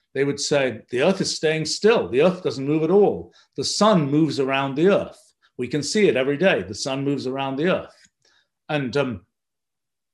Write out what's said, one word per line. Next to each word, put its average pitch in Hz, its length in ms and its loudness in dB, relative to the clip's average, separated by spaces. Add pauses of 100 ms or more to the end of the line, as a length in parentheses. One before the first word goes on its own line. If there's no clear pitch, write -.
(160)
They 135 80 0
would 139 160 -2
say, 131 500 -2
"The 123 140 -2
earth 190 180 2
is - 120 -4
staying 156 320 -2
still. 185 440 0
The 123 140 2
earth 180 180 2
doesn't 135 240 -4
move 156 160 0
at 156 80 0
all. 175 420 2 (260)
The - 60 -4
sun 185 460 2
moves 143 300 2
around 135 340 -2
the 151 140 2
earth. - 480 -2 (240)
We 123 80 -6
can 143 160 -2
see 208 240 2
it 127 80 4
every 135 220 0
day. 156 260 2
The 92 100 -10
sun 139 320 -6
moves 131 220 -4
around 135 300 -6
the 170 140 0
earth." - 240 -4 (760)
And, 139 280 -4
um, 127 280 -4 (880)